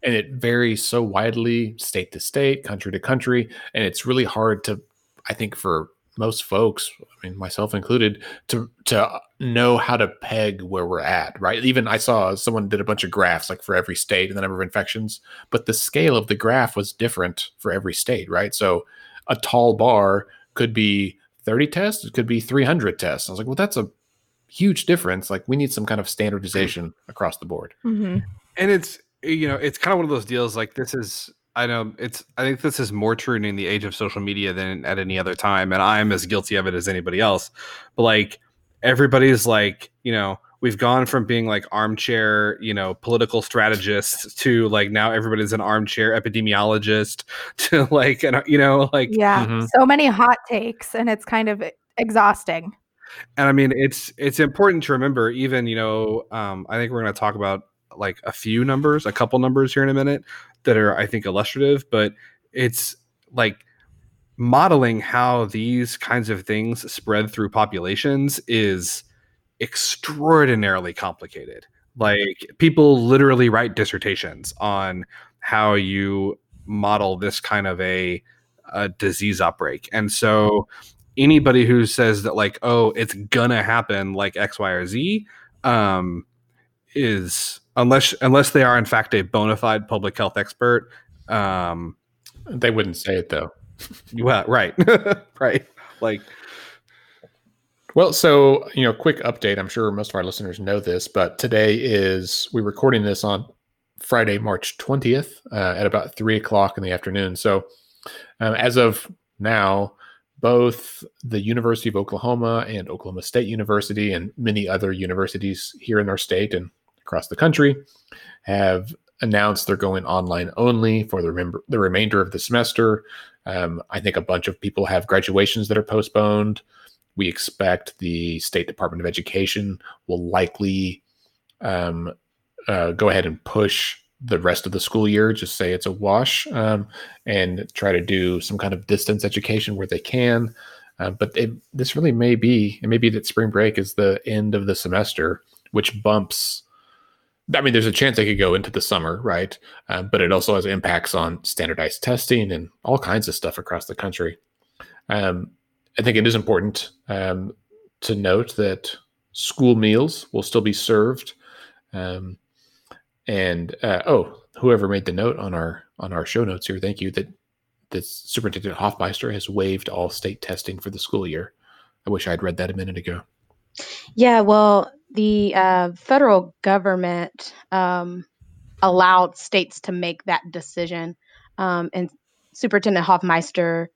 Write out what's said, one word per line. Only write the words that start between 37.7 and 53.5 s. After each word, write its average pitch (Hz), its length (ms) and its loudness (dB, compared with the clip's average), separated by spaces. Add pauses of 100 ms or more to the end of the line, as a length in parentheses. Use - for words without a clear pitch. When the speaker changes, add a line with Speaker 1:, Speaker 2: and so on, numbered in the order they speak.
Speaker 3:
But, 120 80 2
like, 107 360 2 (440)
everybody's, 127 640 6
like, 104 420 0 (140)
you 120 100 -4
know, 98 260 -2 (220)
we've 113 160 0
gone 127 280 2
from 120 200 0
being, 117 220 0
like, 104 240 -2
armchair, 107 880 0
you 110 120 -4
know, 95 220 -4
political 117 460 0
strategists 104 960 0
to, 117 340 2
like, 101 220 2
now 107 200 2
everybody's 107 420 -2
an 107 80 -2
armchair 110 580 0
epidemiologist 107 1040 0 (180)
<laughs> - 160 -16
to, 139 340 2
like, 139 320 4
and, 139 220 2
you 147 120 4
know, 139 360 6
like, 131 180 2
Speaker 2:
Yeah. 202 340 2
Speaker 1:
Mm-hmm. 113 200 -2 (120)
Speaker 2:
So 262 80 8
many 285 220 6
hot 240 300 4 (100)
takes 226 480 -6
and 226 140 0
it's 214 160 -2
kind 220 240 0
of 208 140 -4 (340)
exhausting. 208 760 2 (640)
Speaker 3:
And 139 100 4
I 139 40 6